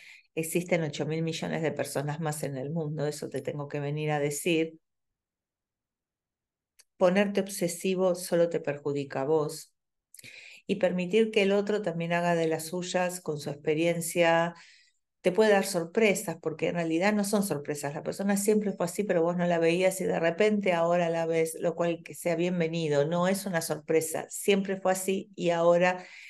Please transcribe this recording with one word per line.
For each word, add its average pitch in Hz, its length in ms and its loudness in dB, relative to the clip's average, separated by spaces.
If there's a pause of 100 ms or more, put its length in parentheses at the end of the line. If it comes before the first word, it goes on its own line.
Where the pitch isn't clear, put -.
(340)
existen 170 480 -2
ocho 147 240 -4
mil 160 160 -4
millones 160 380 -4
de 151 120 -2
personas 147 480 -4
más 151 240 -4
en 143 120 -6
el 135 140 -8
mundo, 151 360 -4
eso 147 220 -6
te 131 140 -6
tengo 143 260 -6
que 147 120 -6
venir 151 320 -2
a 147 80 0
decir. 160 580 0 (2250)
Ponerte 196 440 2
obsesivo 185 720 0
solo 170 340 2
te 165 120 -2
perjudica 143 640 -4
a - 20 -2
vos. 156 500 -2 (920)
Y 196 100 -2
permitir 185 560 2
que 208 100 4
el 196 100 2
otro 202 300 0
también 170 300 -4
haga 175 240 2
de 165 100 0
las 160 200 -2
suyas 180 540 -4
con 151 200 -6
su - 100 -8
experiencia, 170 1040 2 (680)
te 180 120 2
puede 220 180 6
dar 196 160 6
sorpresas, 185 760 0
porque 160 280 -4
en 170 80 -2
realidad 170 360 0
no 208 120 2
son 202 180 2
sorpresas. 147 500 -4
La 156 120 -8
persona 196 320 0
siempre 202 360 2
fue 180 140 -2
así, 190 160 -4
pero 180 200 2
vos 175 140 2
no 175 100 0
la 170 120 2
veías 180 420 2
y 185 40 -2
de 175 160 0
repente 196 520 2
ahora 170 380 2
la 165 160 -2
ves, 165 340 0
lo 170 140 -2
cual 170 300 -2
que - 100 -16
sea 170 220 -2
bienvenido. 165 680 0
No 175 220 0
es 196 200 0
una 170 160 -2
sorpresa, 160 640 -2
siempre 196 520 0
fue 185 120 2
así 190 420 -2
y 175 160 0
ahora 175 560 4 (220)